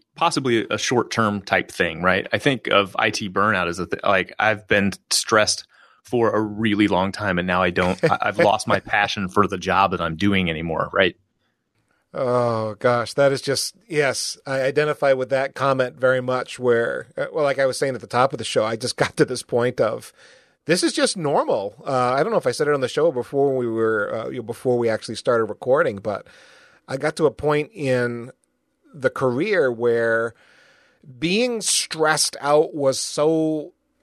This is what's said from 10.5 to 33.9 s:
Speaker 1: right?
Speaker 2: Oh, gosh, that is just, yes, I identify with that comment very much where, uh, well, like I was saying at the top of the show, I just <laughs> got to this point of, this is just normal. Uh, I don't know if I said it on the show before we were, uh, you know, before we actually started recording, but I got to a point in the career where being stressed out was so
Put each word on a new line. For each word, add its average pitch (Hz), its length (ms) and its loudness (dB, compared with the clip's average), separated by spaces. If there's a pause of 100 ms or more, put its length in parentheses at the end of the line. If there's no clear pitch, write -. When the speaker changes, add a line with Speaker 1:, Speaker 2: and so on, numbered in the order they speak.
Speaker 1:
right? 95 200 4 (1000)
Speaker 2:
Oh, 120 640 0
gosh, 120 360 0
that 139 180 4
is 139 100 -4
just, - 340 -4 (100)
yes, 143 600 -2
I 135 160 -4
identify 139 500 2
with 127 160 0
that 135 260 -2
comment 131 420 0
very 131 260 2
much 127 360 -4
where, 123 480 0 (120)
uh, 143 160 -2
well, 151 100 0
like 139 140 0
I 135 80 4
was 127 100 0
saying 139 200 -2
at 107 40 -10
the 98 60 -16
top 123 260 2
of - 60 -6
the 113 60 -6
show, 113 200 0
I 113 120 -2
just 117 200 -6
<laughs> - 0 -
got - 220 -2
to 151 80 4
this 123 160 -6
point 123 360 -2
of, 113 320 -2 (540)
this 175 180 0
is 330 120 0
just 277 240 0
normal. 147 560 0 (120)
Uh, 127 280 0
I 139 80 2
don't 220 100 -2
know 202 60 -2
if - 80 -4
I 123 60 0
said 151 140 -2
it 147 60 2
on 143 80 0
the 127 80 -2
show 156 240 0
before 139 420 -2
we 127 120 -2
were, 110 480 0
uh, 117 160 -6
you 135 80 -8
know, 117 40 -8
before 120 360 -2
we 117 100 0
actually 110 280 -4
started 117 280 0
recording, 127 540 0
but 101 280 -6 (600)
I - 80 -6
got 147 200 -4
to 160 100 2
a 135 40 4
point 147 420 -2
in 123 600 -2 (600)
the 131 180 -2
career 139 600 0
where 117 640 0 (840)
being 220 400 -2
stressed - 800 0
out 151 340 2
was 135 240 0
so 156 760 -2 (280)